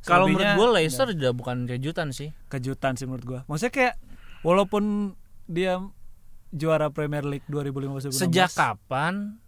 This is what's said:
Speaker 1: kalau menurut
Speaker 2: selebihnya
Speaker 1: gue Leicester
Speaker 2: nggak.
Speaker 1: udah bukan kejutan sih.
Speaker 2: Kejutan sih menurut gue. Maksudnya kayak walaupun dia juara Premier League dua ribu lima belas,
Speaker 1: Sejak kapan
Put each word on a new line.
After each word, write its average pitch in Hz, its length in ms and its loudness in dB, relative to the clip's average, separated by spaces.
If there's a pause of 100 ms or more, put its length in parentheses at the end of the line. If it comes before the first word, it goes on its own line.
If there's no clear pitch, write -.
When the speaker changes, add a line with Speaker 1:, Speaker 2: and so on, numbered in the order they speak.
Speaker 1:
kalau 175 240 6
menurut 190 180 4
Speaker 2:
selebihnya 202 120 4
Speaker 1:
gue 214 160 6
Leicester 180 360 4
Speaker 2:
nggak. 190 120 -2
Speaker 1:
udah 127 140 4
bukan 123 320 -4
kejutan 135 440 -4
sih. 139 200 -8 (180)
Speaker 2:
Kejutan 135 460 -2
sih 127 120 -6
menurut 127 200 -8
gue. 123 180 -8
Maksudnya 156 280 -4
kayak 254 240 2 (460)
walaupun 202 720 2 (320)
dia 180 360 -2 (680)
juara 151 400 2
Premier 147 340 -2
League 143 220 -6
dua 147 160 -4
ribu 139 180 -4
lima 139 140 -4
belas, 135 160 -6
Speaker 1:
Sejak 170 420 2
kapan 170 840 -2 (100)